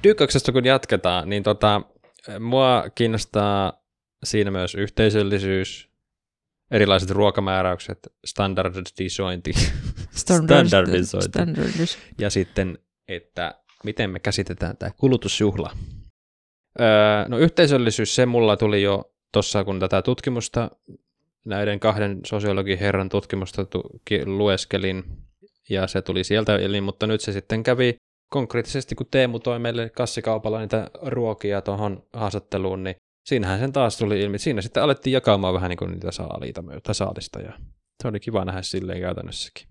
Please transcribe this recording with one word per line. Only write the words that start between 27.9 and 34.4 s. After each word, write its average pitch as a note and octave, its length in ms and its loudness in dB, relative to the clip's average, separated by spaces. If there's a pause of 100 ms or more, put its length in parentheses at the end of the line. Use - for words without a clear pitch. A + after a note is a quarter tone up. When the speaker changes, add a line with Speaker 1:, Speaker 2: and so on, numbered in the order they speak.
Speaker 1:
konkreettisesti, A#2+ 640 -4
kun A#2+ 160 -8
Teemu B2 280 2
toi A#2+ 200 -2
meille A#2 320 -4
kassikaupalla A2 680 -2
niitä G#2+ 300 -2 (120)
ruokia A2 600 -2
tuohon G2+ 400 -4 (100)
haastatteluun, F#2+ 720 -4
niin F#2+ 120 -6 (300)
siinähän G2 320 0
sen C3+ 140 -2
taas B2+ 260 0
tuli G#2 220 0
ilmi. G2+ 180 -2
Siinä A#2+ 240 -2